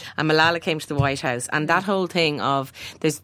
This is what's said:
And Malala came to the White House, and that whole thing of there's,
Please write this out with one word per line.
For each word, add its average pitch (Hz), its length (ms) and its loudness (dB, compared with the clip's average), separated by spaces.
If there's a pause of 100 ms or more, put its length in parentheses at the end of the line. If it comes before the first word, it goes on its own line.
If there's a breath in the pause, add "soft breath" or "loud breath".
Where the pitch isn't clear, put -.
(160 loud breath)
And 156 140 0
Malala 160 320 4
came 160 160 -2
to - 80 -10
the 151 80 -6
White 139 260 0
House, 123 320 -4
and 151 160 0
that 175 140 4
whole 190 240 0
thing 160 340 0
of 135 320 -2 (280 loud breath)
there's, 151 240 0